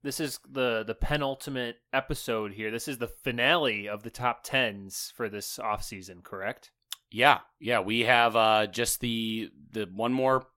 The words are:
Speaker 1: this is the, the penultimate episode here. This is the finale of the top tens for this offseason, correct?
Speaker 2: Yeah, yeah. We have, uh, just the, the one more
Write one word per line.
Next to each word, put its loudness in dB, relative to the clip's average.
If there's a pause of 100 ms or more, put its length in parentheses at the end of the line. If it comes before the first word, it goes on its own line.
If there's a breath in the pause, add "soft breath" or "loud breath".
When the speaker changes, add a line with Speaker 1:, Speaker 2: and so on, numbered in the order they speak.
Speaker 1:
this -6
is -2 (120)
the, 0
the -4
penultimate -2 (160)
episode -2
here. -6
This -6
is -6
the -4
finale 0
of -6
the -12
top -2
tens -2
for -4
this -8
offseason, -6
correct? -8 (420)
Speaker 2:
Yeah, 6 (200)
yeah. 2
We 0
have, 6
uh, 6
just -2
the, -2 (220)
the -4
one 0
more 2 (100)